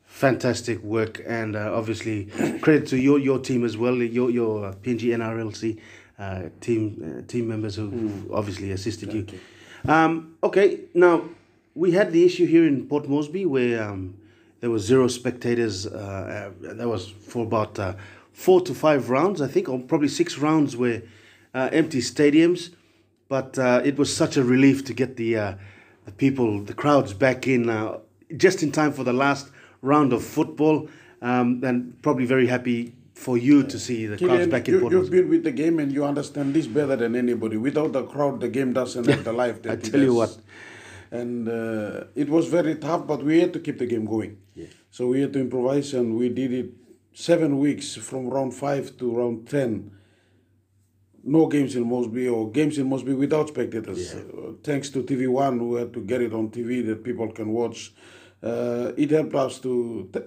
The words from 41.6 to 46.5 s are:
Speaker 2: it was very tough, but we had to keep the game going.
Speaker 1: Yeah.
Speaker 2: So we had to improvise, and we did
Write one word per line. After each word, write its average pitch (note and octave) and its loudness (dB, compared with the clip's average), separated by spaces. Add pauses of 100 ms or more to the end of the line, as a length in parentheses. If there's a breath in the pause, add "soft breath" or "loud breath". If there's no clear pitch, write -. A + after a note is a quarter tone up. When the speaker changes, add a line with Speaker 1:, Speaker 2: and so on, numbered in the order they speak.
Speaker 2:
it C#3+ -2
was D#3+ 2
very D#3+ 0
tough, D#3 -4
but C#3 -4
we D#3+ 4
had E3+ 2
to D3+ -6
keep C#3 -8
the B2 -2
game A2+ -2
going. G#2 -4 (180)
Speaker 1:
Yeah. E2 -14 (240 loud breath)
Speaker 2:
So B2 -4
we C3 2
had C#3 -2
to C#3 0
improvise, C3 0
and A#2 0
we B2 2
did B2 -2